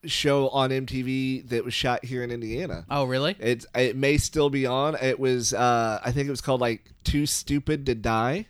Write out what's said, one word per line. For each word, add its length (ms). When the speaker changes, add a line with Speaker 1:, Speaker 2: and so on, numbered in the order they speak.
Speaker 1:
show 420
on 240
M 140
T 160
V 400
that 220
was 80
shot 320
here 200
in 80
Indiana. 580
Speaker 2:
Oh, 140
really? 340
Speaker 1:
It, 260
it 180
may 240
still 320
be 160
on. 300
It 240
was, 340
uh, 500
I 60
think 160
it 60
was 80
called, 200
like, 300
Too 220
Stupid 600
to 80
Die. 560